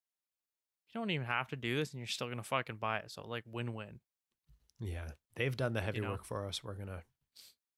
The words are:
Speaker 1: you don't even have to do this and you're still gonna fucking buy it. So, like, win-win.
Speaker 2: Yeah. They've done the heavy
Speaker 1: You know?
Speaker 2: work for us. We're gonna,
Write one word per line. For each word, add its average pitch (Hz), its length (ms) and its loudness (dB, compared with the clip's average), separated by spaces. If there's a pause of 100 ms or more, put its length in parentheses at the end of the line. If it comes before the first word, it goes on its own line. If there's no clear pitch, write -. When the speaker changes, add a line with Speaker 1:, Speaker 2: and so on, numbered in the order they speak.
(880)
Speaker 1:
you - 120 -10
don't 220 100 0
even 139 160 2
have 120 220 4
to 147 80 -4
do 120 200 2
this 147 160 2
and 135 80 -6
you're 120 60 -6
still 123 220 0
gonna 120 140 -2
fucking 127 360 2
buy 110 220 4
it. - 100 -8
So, - 160 -10
like, 117 200 -2
win-win. 113 540 -4 (800)
Speaker 2:
Yeah. 85 320 -2 (240)
They've 127 200 4
done 120 160 4
the 110 80 4
heavy 101 160 2
Speaker 1:
You 107 60 2
know? 107 80 2
Speaker 2:
work 95 140 -2
for 101 220 -2
us. 98 160 -4
We're 104 120 -6
gonna, 95 300 -6 (720)